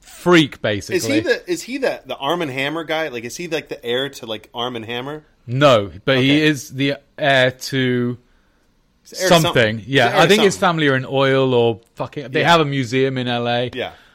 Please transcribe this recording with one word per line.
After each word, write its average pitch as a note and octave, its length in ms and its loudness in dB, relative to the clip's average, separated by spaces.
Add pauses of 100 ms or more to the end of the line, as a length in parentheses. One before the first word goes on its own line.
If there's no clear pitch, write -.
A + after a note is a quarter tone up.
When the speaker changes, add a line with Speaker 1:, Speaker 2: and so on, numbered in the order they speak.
Speaker 1:
freak, - 580 2
basically. G#2+ 360 -4
Speaker 2:
Is - 80 -2
he - 160 0
the, G#3 300 -4
is E3 100 -4
he B3+ 160 -10
the, F3+ 280 -4
the B2 120 -10
Arm D#3+ 240 -2
and D3 100 -4
Hammer C#3+ 320 -4
guy? D#3 240 -4
Like, A#2+ 160 -8
is A#2+ 140 -12
he, F3 100 -10
like, D3+ 220 -6
the - 160 -12
heir B2+ 240 -2
to, C#3 160 -16
like, A2 280 -10
Arm B2 220 -6
and A2+ 80 -8
Hammer? C3 400 -10 (240)
Speaker 1:
No, A#2 440 4 (140)
but C3+ 120 2
he C3 140 2
Speaker 2:
Okay. D3+ 100 2
Speaker 1:
is D3+ 320 0
the C#3 220 -2 (220)
heir C3+ 340 2
to B2 680 -2 (840)
Speaker 2:
He's - 80 -20
the - 120 -14
heir F#3 60 2
to F3+ 60 6
Speaker 1:
something. E3 60 6 (120)
Speaker 2:
something. A2+ 240 2
He's G2+ 100 -14
Speaker 1:
Yeah, B2+ 220 2
Speaker 2:
the - 60 -2
heir - 40 4
Speaker 1:
I D#3+ 40 6
Speaker 2:
to E3+ 60 4
Speaker 1:
think G#3+ 140 4
his F#3+ 120 4
Speaker 2:
something. G3 120 0
Speaker 1:
family D#3+ 200 0
are C3+ 80 2
in C3 100 -4
oil C3+ 480 2
or A#2 280 2 (140)
fucking. C#3 360 -10
They D3+ 100 -2
Speaker 2:
Yeah. C#3+ 100 2
Speaker 1:
have E3+ 100 6
a D3+ 40 0
museum C3 520 -2
in B2 120 -4
L A#2+ 180 -2
A. A#2+ 260 -2
Speaker 2:
Yeah. G#2+ 180 -6 (240)